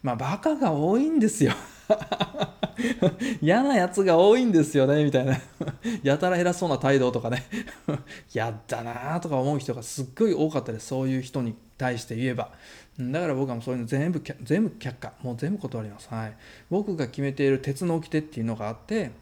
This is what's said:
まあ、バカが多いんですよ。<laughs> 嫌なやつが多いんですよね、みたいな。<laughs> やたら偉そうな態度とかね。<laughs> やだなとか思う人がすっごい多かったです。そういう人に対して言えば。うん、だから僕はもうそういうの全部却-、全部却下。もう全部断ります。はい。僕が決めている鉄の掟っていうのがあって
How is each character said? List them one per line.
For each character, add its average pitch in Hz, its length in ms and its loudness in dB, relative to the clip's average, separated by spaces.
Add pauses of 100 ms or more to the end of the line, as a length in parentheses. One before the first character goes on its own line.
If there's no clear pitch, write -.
ま 127 100 -2
あ、 - 40 -2
バ 135 220 -2
カ 311 160 2
が 226 180 2
多 160 260 2
い 302 100 2
ん 320 100 2
で 220 100 6
す - 160 2
よ。 - 80 4 (360)
<laughs> - 1500 -2
嫌 185 220 4
な 277 120 2
や 180 140 4
つ 196 160 0
が 170 140 6
多 208 180 8
い 254 80 2
ん 220 80 2
で 160 120 6
す 147 120 -2
よ 131 100 6
ね、 151 180 4
み 143 60 4
た 131 100 4
い 135 60 0
な。 135 120 2 (320)
<laughs> 226 320 -6
や 139 160 2
た 180 120 0
ら 175 80 2
偉 175 140 2
そ 175 140 -2
う - 20 0
な 135 100 0
態 139 200 4
度 127 140 4
と 117 80 -2
か 113 100 -4
ね。 131 140 -4 (420)
<laughs> - 460 -8
や 113 240 -2 (100)
だ 117 160 -6
な 123 380 -6
と 170 80 -8
か 139 80 0
思 139 200 2
う - 20 0
人 131 160 -4
が 113 80 -8
す - 200 -8
っ 123 40 -6 (100)
ご 226 120 4
い 175 60 4
多 151 160 2
か 143 100 -2
っ - 20 -12
た 117 100 -8
で 113 80 -8
す。 - 80 -16
そ 135 140 -2
う 131 60 0
い 131 100 0
う 127 40 -4
人 131 200 -6
に 113 140 -4 (220)
対 123 200 -2
し - 60 -10
て 113 120 -8
言 127 160 -2
え - 20 -4
ば。 - 180 -6 (460)
う 131 40 -6
ん、 123 100 -4
だ 160 80 -2
か 175 60 -2
ら 143 80 0
僕 135 140 -2
は 123 60 -6
も 117 60 -6
う 117 40 -14
そ 127 80 -4
う - 20 -2
い 123 40 -4
う - 40 -4
の 113 40 -6
全 143 260 0
部 160 80 -2
却-、 - 220 -12
全 190 260 2
部 - 100 -6
却 127 200 -10
下。 - 140 -12 (100)
も 123 100 -6
う 120 40 -6
全 147 160 -2
部 202 60 -4
断 117 260 -8
り 104 60 -10
ま 104 80 -18
す。 - 100 -20
は 113 180 -6
い。 107 100 -12 (340)
僕 196 260 -2
が 139 100 -2
決 - 140 -10
め 139 120 -2
て 139 140 0
い 135 40 6
る 135 100 2
鉄 135 240 -4
の 170 120 0
掟 160 220 -2
っ 151 40 0
て 151 180 -10
い - 20 -2
う 113 40 -2
の 113 100 -4
が 107 120 -6
あ 113 40 -6
っ 117 40 -10
て 220 460 -4